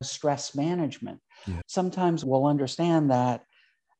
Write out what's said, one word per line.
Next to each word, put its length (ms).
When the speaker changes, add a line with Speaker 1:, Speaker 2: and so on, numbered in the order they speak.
Speaker 1:
stress 540
management. 640
Speaker 2:
Yeah. 220
Speaker 1:
Sometimes 560
we'll 220
understand 640
that 320